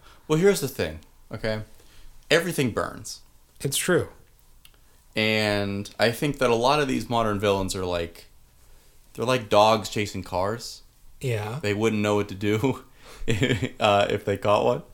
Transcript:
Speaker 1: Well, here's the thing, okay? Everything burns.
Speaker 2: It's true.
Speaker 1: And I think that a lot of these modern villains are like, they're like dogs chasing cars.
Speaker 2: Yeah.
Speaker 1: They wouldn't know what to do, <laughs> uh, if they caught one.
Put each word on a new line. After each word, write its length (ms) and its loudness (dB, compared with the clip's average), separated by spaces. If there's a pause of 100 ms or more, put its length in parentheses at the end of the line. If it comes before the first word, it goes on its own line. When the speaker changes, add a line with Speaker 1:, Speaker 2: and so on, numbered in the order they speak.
(280)
Speaker 1:
Well, 100 2
here's 220 4
the 80 -4
thing, 320 -6 (320)
okay? 300 -4 (680)
Everything 420 2
burns. 480 -6 (400)
Speaker 2:
It's 180 -4
true. 300 0 (1080)
Speaker 1:
And 800 0
I 120 4
think 280 -4
that 120 2
a 40 2
lot 260 2
of 80 0
these 220 -4
modern 300 0
villains 340 0
are 100 -6
like, 420 -6 (880)
they're 120 -6
like 220 0
dogs 400 6
chasing 340 -4
cars. 600 -6 (380)
Speaker 2:
Yeah. 400 -6
Speaker 1:
They 140 0
wouldn't 260 0
know 140 2
what 140 0
to 80 -10
do, 480 0 (420)
<laughs> 540 0
uh, 280 4
if 160 -4
they 140 -2
caught 260 2
one. 180 0 (120)